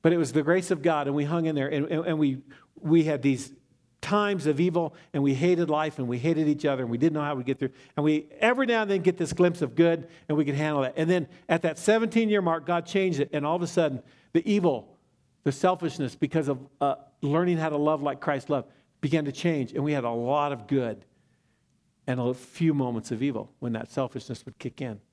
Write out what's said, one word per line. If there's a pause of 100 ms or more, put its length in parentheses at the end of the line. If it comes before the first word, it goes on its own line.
But
it
was
the
grace
of
God,
and
we
hung
in
there,
and,
and,
and
we, (360)
we
had
these (500)
times
of
evil, (160)
and
we
hated
life,
and
we
hated
each
other,
and
we
didn't
know
how
we'd
get
through. (260)
And
we (120)
every
now
and
then
get
this
glimpse
of
good, (220)
and
we
can
handle
that.
And
then (220)
at
that
seventeen-year
mark,
God
changed
it,
and
all
of
a
sudden, (300)
the
evil, (460)
the
selfishness,
because
of, (200)
uh, (260)
learning
how
to
love
like
Christ
loved, (320)
began
to
change,
and
we
had
a
lot
of
good (1040)
and
a
few
moments
of
evil
when
that
selfishness
would
kick
in. (140)